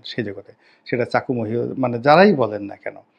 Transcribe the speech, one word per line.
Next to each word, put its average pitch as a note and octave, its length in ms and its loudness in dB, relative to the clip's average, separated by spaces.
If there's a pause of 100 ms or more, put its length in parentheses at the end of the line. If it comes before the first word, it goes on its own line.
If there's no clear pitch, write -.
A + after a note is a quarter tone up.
সেই - 180 -6
জগতে। G2 280 -12 (340)
সেটা A#2+ 200 -2
চাকু B2 280 -2
মহিউ-, A#2 440 -4
মানে B2 220 -4
যারাই E3 340 6
বলেন G#2+ 300 -2
না G2+ 120 -12
কেন, - 200 -12 (240)